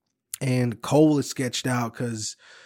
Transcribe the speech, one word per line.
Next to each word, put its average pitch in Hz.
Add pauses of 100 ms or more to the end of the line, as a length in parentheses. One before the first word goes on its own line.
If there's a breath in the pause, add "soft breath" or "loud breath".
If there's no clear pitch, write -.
(400)
And 127
Cole 151
is 131
sketched -
out 123
'cause 113 (280 loud breath)